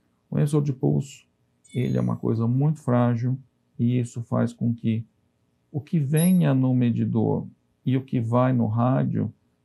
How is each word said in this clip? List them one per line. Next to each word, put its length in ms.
O 80
emissor 240
de 100
pulso, 540
ele 240
é 40
uma 140
coisa 320
muito 320
frágil 580
e 200
isso 220
faz 320
com 200
que 320
o 100
que 180
venha 540
no 220
medidor 720
e 140
o 60
que 160
vai 340
no 140
rádio 680